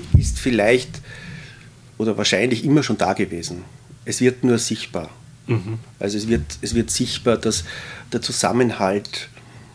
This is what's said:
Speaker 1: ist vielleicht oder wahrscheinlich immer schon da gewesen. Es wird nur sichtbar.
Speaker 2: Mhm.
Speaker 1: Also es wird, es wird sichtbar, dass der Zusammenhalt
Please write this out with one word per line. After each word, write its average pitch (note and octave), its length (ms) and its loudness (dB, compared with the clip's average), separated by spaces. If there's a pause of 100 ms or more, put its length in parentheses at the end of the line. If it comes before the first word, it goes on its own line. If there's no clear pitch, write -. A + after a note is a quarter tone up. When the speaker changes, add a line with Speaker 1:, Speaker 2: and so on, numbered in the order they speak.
(180)
Speaker 1:
ist - 200 0
vielleicht A#2+ 640 2 (1000)
oder A2 200 0
wahrscheinlich G#2 460 2
immer C#3+ 180 4
schon A2+ 160 -2
da F2+ 140 2
gewesen. F2 500 -4 (420)
Es - 160 -4
wird B2 240 2
nur A#2+ 140 6
sichtbar. F2+ 520 -6 (360)
Speaker 2:
Mhm. A2 320 -2 (200)
Speaker 1:
Also G2+ 200 -2
es G#2+ 100 -6
wird, - 320 0
es G#2+ 140 -4
wird A2+ 160 2
sichtbar, - 480 0
dass - 260 -2 (480)
der A#2+ 80 -2
Zusammenhalt B2 1080 0 (460)